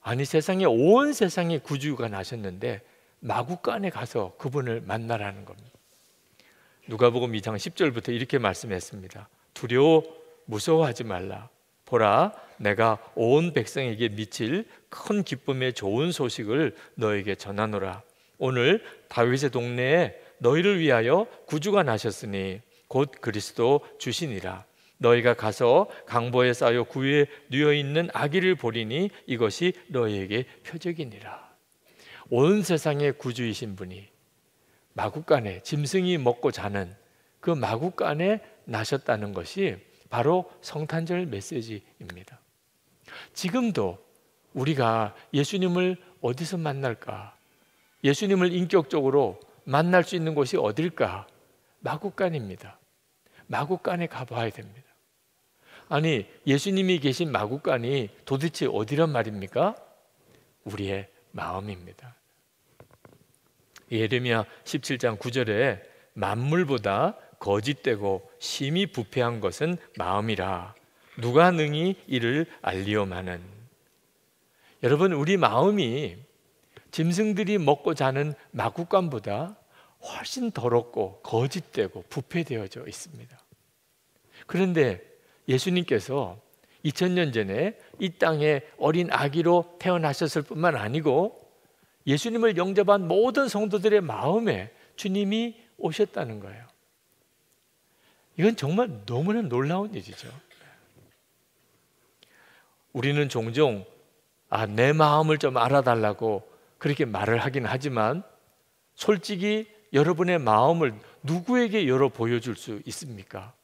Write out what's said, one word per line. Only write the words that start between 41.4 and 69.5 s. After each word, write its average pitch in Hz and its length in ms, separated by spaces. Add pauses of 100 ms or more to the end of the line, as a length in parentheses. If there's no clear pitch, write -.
지금도 175 720 (480)
우리가 120 600 (180)
예수님을 180 640 (240)
어디서 151 380
만날까? 131 760 (680)
예수님을 180 480
인격적으로 147 880 (240)
만날 170 400
수 - 100
있는 160 200
곳이 147 220
어딜까? 113 720 (540)
마구간입니다. 151 960 (680)
마구간에 170 600
가봐야 117 440
됩니다. 104 400 (1040)
아니, 147 320 (220)
예수님이 185 540
계신 143 320
마구간이 123 800 (140)
도대체 143 460
어디란 139 400
말입니까? 117 640 (880)
우리의 98 460 (240)
마음입니다. 92 840 (1800)
예레미야 113 540 (180)
십칠 139 360
장 117 180
구 123 160
절에 113 500 (320)
"만물보다 123 1000 (240)
거짓되고 104 1000
심히 160 480
부패한 120 540
것은 151 380 (200)